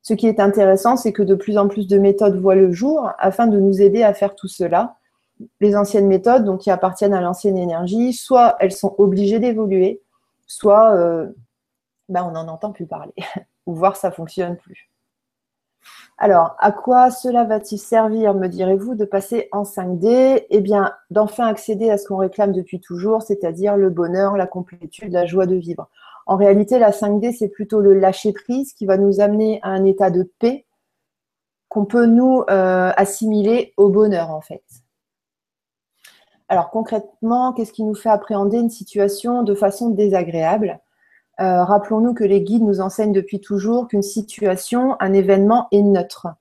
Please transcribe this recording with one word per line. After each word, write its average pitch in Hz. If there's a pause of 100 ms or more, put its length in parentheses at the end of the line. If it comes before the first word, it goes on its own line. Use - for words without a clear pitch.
Ce 220
qui 226
est 214
intéressant, 202
c'est 226
que 208
de 190
plus 208
en 202
plus 202
de 196
méthodes 196
voient 190
le 190
jour 254
afin 196
de 208
nous 196
aider 202
à 208
faire 202
tout 190
cela. 180 (640)
Les 202
anciennes 202
méthodes, 208
donc, 190
qui 202
appartiennent 185
à 185
l'ancienne 185
énergie, 180
soit 240
elles 190
sont 196
obligées 202
d'évoluer, 214 (460)
soit, 214
euh, 170 (800)
ben, 180
on 175
n'en 160
entend 180
plus 180
parler, 147
<laughs> -
ou 175
voir 190
ça 180
fonctionne 175
plus. - (1300)
Alors, 175
à 208
quoi 247
cela 240
va-t-il 208
servir, 220
me 185
direz-vous, 190
de 208
passer 196
en 202
cinq 180
D ? 254
Eh 208
bien, 196 (180)
d'enfin 214
accéder 220
à 202
ce 202
qu'on 196
réclame 190
depuis 180
toujours, 202
c'est-à-dire 196
le 196
bonheur, 180
la 185
complétude, 180
la 175
joie 185
de 180
vivre. 170 (380)
En 190
réalité, 202
la 214
cinq 208
D, 240
c'est 220
plutôt 208
le 196
lâcher-prise 202
qui 214
va 190
nous 196
amener 214
à 190
un 190
état 196
de 180 (100)
paix 254 (1000)
qu'on 202
peut 240
nous, 254
euh, 185
assimiler 214
au 202
bonheur, 190
en 156
fait. - (1900)
Alors, 180
concrètement, 226
qu'est-ce 226
qui 220
nous 214
fait 220
appréhender 208
une 233
situation 202
de 202
façon 202
désagréable ? 185 (600)
Euh, 180
rappelons-nous 214
que 233
les 196
guides 220
nous 196
enseignent 208
depuis 196
toujours 220
qu'une 202
situation, 214
un 190
événement 196
est 208
neutre. 185 (140)